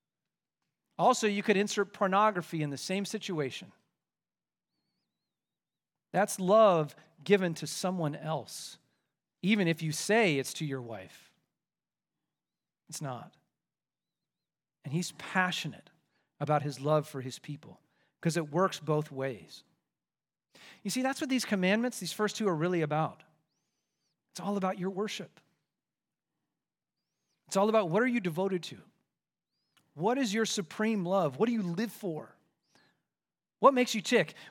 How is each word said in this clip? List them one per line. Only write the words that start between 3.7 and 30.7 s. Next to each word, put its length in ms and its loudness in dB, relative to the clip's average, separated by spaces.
That's 300 0
love 560 6
given 320 4
to 140 -8
someone 480 -4
else, 640 -8
even 220 2
if 160 0
you 80 -2
say 480 2
it's 160 -4
to 100 -6
your 180 -6
wife. 500 -16
It's 120 -12
not. 360 -12
And 80 -10
he's 200 -4
passionate 800 -4
about 240 0
his 160 -6
love 300 2
for 140 -10
his 180 -12
people 400 -14
'cause 160 0
it 140 -2
works 280 0
both 320 -2
ways. 540 -8
You 60 -4
see, 120 -2
that's 180 -2
what 100 -4
these 140 2
commandments, 540 2
these 140 -8
first 240 -2
two, 100 -2
are 80 2
really 280 0
about. 420 -2
It's 80 -12
all 160 -4
about 220 0
your 120 -4
worship. 500 -8
It's 100 -4
all 120 6
about 220 2
what 120 2
are 40 2
you 140 0
devoted 440 -2
to? 180 -14
What 240 2
is 140 0
your 140 0
supreme 580 -2